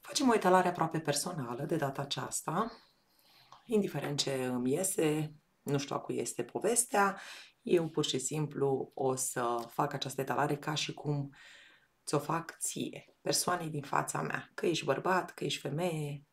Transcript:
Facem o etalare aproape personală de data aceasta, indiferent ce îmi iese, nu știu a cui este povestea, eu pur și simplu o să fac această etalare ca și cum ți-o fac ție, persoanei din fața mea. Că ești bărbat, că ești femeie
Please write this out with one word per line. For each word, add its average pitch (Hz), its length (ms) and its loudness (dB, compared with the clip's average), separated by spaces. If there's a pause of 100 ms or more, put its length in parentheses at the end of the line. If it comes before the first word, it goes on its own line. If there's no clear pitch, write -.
Facem - 280 2
o 233 60 8
etalare 185 340 6
aproape 165 320 0
personală 143 640 -2
de 160 120 0
data 143 260 -2
aceasta, 151 720 -4 (920)
indiferent 151 520 0
ce 135 260 0
îmi 127 280 2
iese, 156 640 2 (280)
nu 139 160 0
știu - 160 -4
a - 60 -2
cui - 160 -4
este 120 260 -2
povestea, 196 760 2 (420)
eu 170 260 4
pur 151 160 0
și - 140 0
simplu 139 760 0
o 131 200 2
să 120 540 -2
fac 143 240 -2
această 143 280 -4
etalare 139 360 0
ca 151 180 -4
și - 200 -2
cum 143 400 -2 (680)
ți-o - 140 0
fac 165 400 -4
ție, - 600 -8
persoanei 175 480 0
din 151 140 -4
fața 151 400 0
mea. - 320 -6
Că - 120 -2
ești 160 180 2
bărbat, 151 460 2
că - 140 -8
ești 143 160 -2
femeie 147 600 -4 (100)